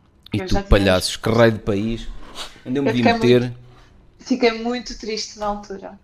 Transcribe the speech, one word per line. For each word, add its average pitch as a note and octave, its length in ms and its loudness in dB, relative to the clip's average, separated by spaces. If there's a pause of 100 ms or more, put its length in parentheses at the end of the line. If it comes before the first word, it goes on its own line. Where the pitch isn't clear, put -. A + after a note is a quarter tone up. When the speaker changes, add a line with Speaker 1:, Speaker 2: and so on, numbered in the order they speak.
(340)
Speaker 1:
E G#2 80 -2
Speaker 2:
Eu F#3 60 -8
Speaker 1:
tu, G2+ 80 0
Speaker 2:
já G2+ 80 0
tinha G2 200 4
Speaker 1:
palhaços, F#2 340 2
que - 120 -2
raio A#2 240 6
de G#2 60 -6
país! A2 480 -4 (580)
Onde B2+ 140 -2
eu - 40 0
me B3 60 2
Speaker 2:
Eu - 40 0
Speaker 1:
vi A#2+ 80 2
Speaker 2:
fiquei A#3 120 4
Speaker 1:
meter? B2 300 4
Speaker 2:
muito, B2 100 -6 (640)
fiquei A#3+ 320 0 (120)
muito A#3+ 360 -6
triste G#3+ 400 -10
na G#3 80 -6
altura. G3 560 -10